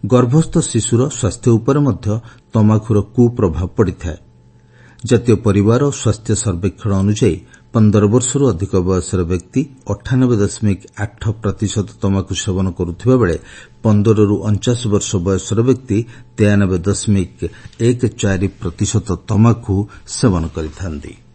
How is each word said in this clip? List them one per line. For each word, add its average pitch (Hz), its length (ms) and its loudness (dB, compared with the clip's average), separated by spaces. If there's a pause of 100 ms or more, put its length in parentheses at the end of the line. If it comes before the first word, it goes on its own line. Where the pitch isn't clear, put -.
ଗର୍ଭସ୍ଥ 123 540 2
ଶିଶୁର 120 500 0
ସ୍ୱାସ୍ଥ୍ୟ - 420 -2
ଉପରେ 120 280 2
ମଧ୍ୟ 123 280 0 (440)
ତମାଖୁର 107 460 2 (180)
କୁପ୍ରଭାବ 101 520 0
ପଡ଼ିଥାଏ। 85 500 -2 (840)
ଜାତୀୟ - 360 2
ପରିବାର 104 480 2
ଓ 143 80 0
ସ୍ୱାସ୍ଥ୍ୟ - 440 -4
ସର୍ବେକ୍ଷଣ 95 640 -4
ଅନୁଯାୟୀ, 104 380 0 (320)
ପନ୍ଦର 107 380 4
ବର୍ଷରୁ 127 400 0
ଅଧିକ 95 340 -2
ବୟସର 92 420 -2
ବ୍ୟକ୍ତି 90 380 -2 (260)
ଅଠାନବେ 123 480 0
ଦଶମିକ 101 460 -2 (160)
ଆଠ - 240 -10 (200)
ପ୍ରତିଶତ 101 480 -4 (120)
ତମାଖୁ 98 340 -2
ସେବନ 95 360 -2
କରୁଥିବା 87 460 -2
ବେଳେ 87 200 0 (440)
ପନ୍ଦରରୁ 104 640 4
ଅଣଚାଶ 107 440 -2
ବର୍ଷ 101 240 -2 (120)
ବୟସର 98 380 -2
ବ୍ୟକ୍ତି 131 360 0 (380)
ତେୟାନବେ 101 420 2
ଦଶମିକ 98 640 -2 (400)
ଏକ 123 220 0 (160)
ଚାରି 98 300 0 (120)
ପ୍ରତିଶତ 95 480 -4 (200)
ତମାଖୁ 110 480 2 (320)
ସେବନ 90 360 0 (120)
କରିଥାନ୍ତି। 76 580 -10 (220)